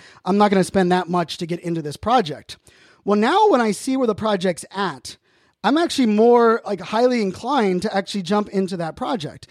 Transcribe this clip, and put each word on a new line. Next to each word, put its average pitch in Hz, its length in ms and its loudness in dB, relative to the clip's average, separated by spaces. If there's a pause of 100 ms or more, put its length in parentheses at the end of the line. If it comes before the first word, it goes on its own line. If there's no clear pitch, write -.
(260)
I'm 190 120 2
not 208 140 4
gonna 190 140 4
spend 185 260 2
that 180 160 0
much 175 300 -4
to 180 80 -6
get 170 160 -8
into 170 200 -4
this 147 140 -8
project." 196 640 -2 (480)
Well, 202 120 2
now 339 300 4
when 277 140 4
I 220 100 0
see 262 240 -4
where 262 120 0
the 214 80 0
project's 190 560 -4
at, 180 440 -8 (480)
I'm 254 140 2
actually 311 300 0
more, 226 580 4
like, 190 160 -6
highly 240 400 0
inclined 202 600 -2
to 208 120 -4
actually 196 280 -4
jump 202 260 -2
into 190 280 -4
that 160 200 -8
project. 226 540 -8